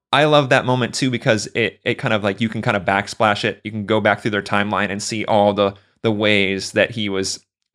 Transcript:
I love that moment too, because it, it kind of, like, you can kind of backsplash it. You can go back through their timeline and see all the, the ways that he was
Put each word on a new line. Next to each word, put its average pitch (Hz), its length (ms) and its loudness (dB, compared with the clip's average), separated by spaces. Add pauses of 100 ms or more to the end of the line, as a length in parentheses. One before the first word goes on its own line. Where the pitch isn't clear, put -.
(140)
I 143 120 4
love 147 240 4
that 131 160 4
moment 123 280 0
too, 135 160 -2
because 117 440 0
it, - 300 -2
it 117 120 -2
kind 117 180 -4
of, 101 100 -2
like, 101 160 -2
you 113 80 0
can 110 140 -6
kind 107 160 0
of 90 80 -4
backsplash 101 580 0
it. 107 200 -4
You 107 80 -10
can 107 140 -6
go 107 140 0
back 104 220 2
through 117 100 -2
their 101 100 0
timeline 101 480 -2
and 101 140 -6
see 107 220 -6
all 104 280 4
the, 101 200 0 (280)
the 113 100 0
ways 101 600 0
that 104 180 2
he 110 180 -6
was 95 340 -6 (320)